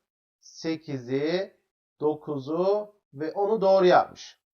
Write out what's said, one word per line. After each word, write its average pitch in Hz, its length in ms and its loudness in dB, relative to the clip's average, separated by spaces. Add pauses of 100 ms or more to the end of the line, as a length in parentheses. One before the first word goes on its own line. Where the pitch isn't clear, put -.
(400)
sekizi, 156 1160 -6 (440)
dokuzu 151 920 -4 (200)
ve 151 180 -8
onu 202 280 -2
doğru 190 260 4
yapmış. - 540 2 (140)